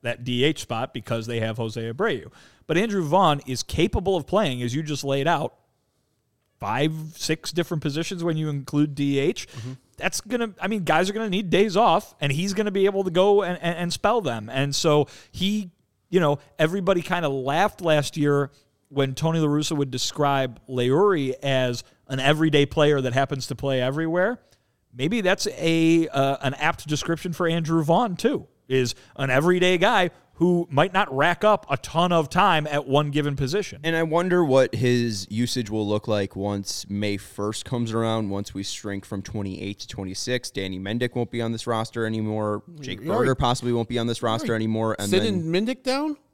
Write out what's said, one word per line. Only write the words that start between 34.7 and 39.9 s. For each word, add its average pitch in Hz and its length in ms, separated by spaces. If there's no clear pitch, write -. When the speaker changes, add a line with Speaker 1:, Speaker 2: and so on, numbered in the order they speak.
Speaker 2:
his 117 560
usage 117 400
will 107 180
look 104 200
like 104 280
once 98 540
May 101 280
first - 480
comes 120 260
around, 113 400
once 98 240
we 98 80
shrink 98 420
from 98 160
twenty-eight 98 600
to - 60
twenty-six. 98 600